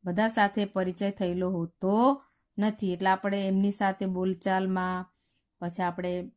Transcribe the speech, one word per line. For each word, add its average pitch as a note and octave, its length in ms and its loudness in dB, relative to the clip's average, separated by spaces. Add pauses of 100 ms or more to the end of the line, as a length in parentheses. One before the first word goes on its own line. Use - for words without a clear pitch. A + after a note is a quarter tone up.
બધા F#3+ 240 0
સાથે G#3 380 2
પરિચય F#3+ 460 -2
થયેલો F3+ 380 -2
હોતો G3 720 2 (360)
નથી, G#3 360 0
એટલે F#3 160 0
આપણે G3 380 0
એમની G3 240 2
સાથે G3 340 -2
બોલચાલમાં, F#3 1000 -2 (540)
પછી F3 240 -4
આપણે F3+ 540 -4